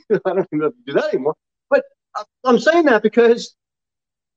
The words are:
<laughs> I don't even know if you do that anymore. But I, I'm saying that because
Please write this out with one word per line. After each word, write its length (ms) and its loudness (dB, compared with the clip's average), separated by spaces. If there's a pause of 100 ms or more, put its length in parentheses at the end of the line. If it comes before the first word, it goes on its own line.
<laughs> 80 -12
I 140 2
don't 260 -4
even 80 -6
know 60 -2
if 80 -4 (120)
you 80 -8
do 0 -
that 200 -2
anymore. 220 -4 (340)
But 140 0 (320)
I, 80 -10 (220)
I'm 120 4
saying 280 2
that 180 2
because 520 0 (800)